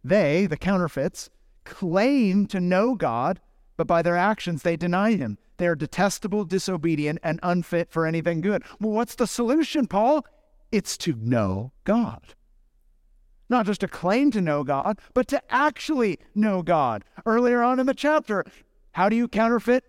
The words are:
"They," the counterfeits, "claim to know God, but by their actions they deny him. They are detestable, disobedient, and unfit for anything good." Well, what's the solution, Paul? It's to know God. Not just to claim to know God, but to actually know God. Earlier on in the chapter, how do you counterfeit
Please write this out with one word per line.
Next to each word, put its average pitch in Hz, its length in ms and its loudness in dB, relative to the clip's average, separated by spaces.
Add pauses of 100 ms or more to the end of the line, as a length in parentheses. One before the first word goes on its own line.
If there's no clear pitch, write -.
"They," 175 420 2
the 156 100 -4
counterfeits, 180 720 -2 (360)
"claim 202 800 2
to 190 140 -4
know 185 340 2
God, 143 460 -2 (360)
but 165 100 2
by 170 160 4
their 175 140 2
actions 175 460 0
they 170 140 0
deny 180 380 2
him. 117 240 -4 (180)
They 175 100 0
are 170 80 2
detestable, 185 720 -2
disobedient, 160 800 -2
and 160 200 -4
unfit 175 480 -2
for 165 160 0
anything 165 340 -2
good." 190 220 -2 (160)
Well, 214 140 -2
what's 233 220 -2
the 233 120 0
solution, 262 600 0
Paul? 247 380 0 (460)
It's - 280 -2
to 156 160 -4
know 110 580 -2 (120)
God. 208 500 -2 (1160)
Not 240 160 2
just 208 140 -4
to 190 80 -4
claim 247 420 0
to 214 100 -2
know 147 220 0
God, 143 380 -2 (120)
but 254 160 0
to 277 140 -4 (100)
actually 262 680 0 (160)
know 202 280 0
God. 143 420 0 (220)
Earlier 240 360 2
on 247 180 2
in 254 60 0
the 269 80 0
chapter, 285 500 0 (480)
how 185 160 2
do 226 80 2
you 240 100 0
counterfeit 233 640 0